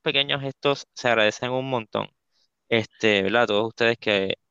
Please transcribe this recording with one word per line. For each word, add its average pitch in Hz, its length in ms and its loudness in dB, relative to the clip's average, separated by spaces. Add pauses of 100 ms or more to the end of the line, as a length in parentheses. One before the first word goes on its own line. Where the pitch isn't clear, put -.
pequeños 139 400 -2
gestos 139 520 -2
se - 160 -4
agradecen 113 420 2
un 131 180 -4
montón. 107 380 -4 (600)
Este, 107 540 2
¿verdad? 110 240 2
Todos 107 220 0
ustedes 117 300 0
que, 98 360 -2 (160)